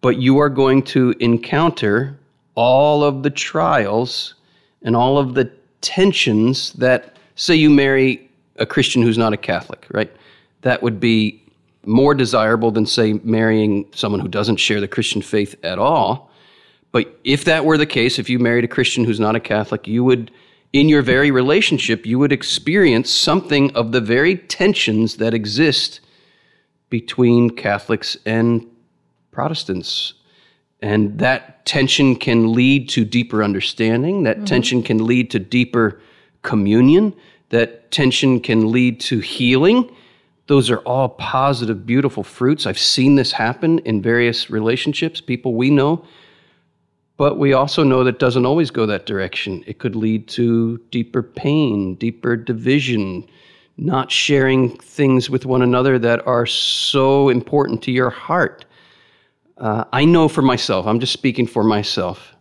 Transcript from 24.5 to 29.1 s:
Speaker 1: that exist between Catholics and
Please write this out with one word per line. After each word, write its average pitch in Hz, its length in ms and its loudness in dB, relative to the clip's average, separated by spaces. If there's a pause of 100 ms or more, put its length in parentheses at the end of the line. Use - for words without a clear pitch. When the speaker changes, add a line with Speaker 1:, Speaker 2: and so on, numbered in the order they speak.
Speaker 1:
that 110 180 -2
exist 117 680 -2 (880)
between 120 600 2
Catholics 107 720 -4
and 117 420 0 (640)